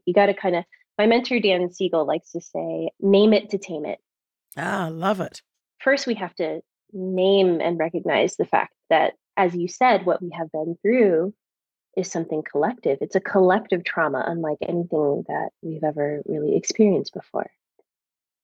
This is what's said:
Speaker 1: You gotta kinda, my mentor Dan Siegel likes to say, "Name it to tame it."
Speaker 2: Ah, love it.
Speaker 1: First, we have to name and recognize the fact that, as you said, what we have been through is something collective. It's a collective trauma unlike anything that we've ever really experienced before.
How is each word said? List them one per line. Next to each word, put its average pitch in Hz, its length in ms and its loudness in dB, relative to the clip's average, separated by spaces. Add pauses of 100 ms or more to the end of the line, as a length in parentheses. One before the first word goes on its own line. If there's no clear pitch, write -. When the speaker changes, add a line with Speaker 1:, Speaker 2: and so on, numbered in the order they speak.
Speaker 1:
You 180 80 0
gotta 202 200 4
kinda, 175 300 -2 (340)
my 208 80 4
mentor 240 340 2
Dan 180 320 0
Siegel 175 320 0
likes 151 280 -4
to 170 80 -10
say, 165 500 -8 (100)
"Name 202 320 6
it 208 180 2
to 196 80 -2
tame 156 280 -8
it." - 120 -10 (580)
Speaker 2:
Ah, 180 360 -4
love 185 280 -2
it. - 220 -10 (380)
Speaker 1:
First, 269 260 0
we 240 80 -2
have 190 220 -10
to 160 260 -4 (300)
name 185 680 2
and 170 180 -2
recognize 160 580 0
the 170 80 0
fact - 300 -2 (160)
that, 156 240 2 (220)
as 180 200 0
you 175 120 -4
said, 214 360 2
what 180 180 0
we 175 80 -10
have 165 220 -10
been 165 300 -6
through 202 500 2 (640)
is 185 140 -4
something 160 320 -4
collective. 151 580 -2
It's 156 160 -4
a 190 40 2
collective 185 640 2
trauma 147 420 -2
unlike 160 340 -4
anything 160 680 -2
that 156 220 -4 (120)
we've 156 200 -8
ever 147 440 -4
really 151 300 -2
experienced 180 580 2
before. - 360 -8 (920)